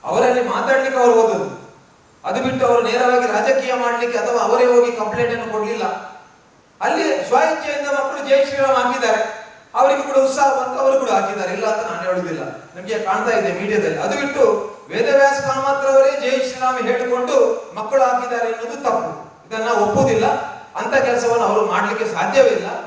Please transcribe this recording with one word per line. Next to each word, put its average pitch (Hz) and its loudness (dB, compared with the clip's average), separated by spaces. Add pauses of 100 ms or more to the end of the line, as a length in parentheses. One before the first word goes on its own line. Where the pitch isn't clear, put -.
ಅವರಲ್ಲಿ 247 2
ಮಾತಾಡ್ಲಿಕ್ಕೆ 269 0
ಅವರು 233 6
ಹೋದದ್ದು. - 0 (760)
ಅದು 262 -4
ಬಿಟ್ಟು 262 0
ಅವರು 240 4
ನೇರವಾಗಿ 247 2
ರಾಜಕೀಯ 247 0
ಮಾಡ್ಲಿಕ್ಕೆ 240 -2
ಅಥವಾ 240 0
ಅವರೇ 240 2
ಹೋಗಿ 240 4
ಕಂಪ್ಲೇಂಟ್ 233 -2
ಅನ್ನು 220 -8
ಕೊಡ್ಲಿಲ್ಲ. 214 -4 (1000)
ಅಲ್ಲಿ 285 0
ಸ್ವ 247 0
ಇಚ್ಛೆಯಿಂದ 294 0
ಮಕ್ಕಳು 277 -4
ಜೈ 277 6
ಶ್ರೀರಾಮ್ 269 0
ಹಾಕಿದ್ದಾರೆ, 240 0 (360)
ಅವರಿಗೆ 277 4
ಕೂಡ 277 -4
ಉತ್ಸಾಹ 269 4
ಬಂತು, 262 -2
ಅವರು 269 2
ಕೂಡ 240 -2
ಹಾಕಿದ್ದಾರೆ, 196 -2
ಇಲ್ಲ 208 -4
ಅಂತ 220 -2
ನಾನು 175 -8
ಹೇಳುದಿಲ್ಲ, 175 -4 (340)
ನಮಗೆ 202 -6
ಕಾಣ್ತಾ 220 -2
ಇದೆ 180 -2
ಮೀಡಿಯಾದಲ್ಲಿ. 196 -2
ಅದು 196 -4
ಬಿಟ್ಟು 277 0 (460)
ವೇದವ್ಯಾಸ 277 2
ಕಾಮತ್ರವರೇ 269 2
ಜೈ 254 -2
ಶ್ರೀರಾಮ್ 254 -2
ಹೇಳಿಕೊಂಡು 240 -2 (400)
ಮಕ್ಕಳು 262 0
ಹಾಕಿದ್ದಾರೆ 247 0
ಎನ್ನುವುದು 233 -8
ತಪ್ಪು, - -2 (380)
ಇದನ್ನ 220 -4
ಒಪ್ಪುವುದಿಲ್ಲ. 208 2 (500)
ಅಂತ - -4
ಕೆಲಸವನ್ನು 240 2
ಅವರು - 2
ಮಾಡ್ಲಿಕ್ಕೆ 214 -2
ಸಾಧ್ಯವೇ 196 2
ಇಲ್ಲ. - -2 (200)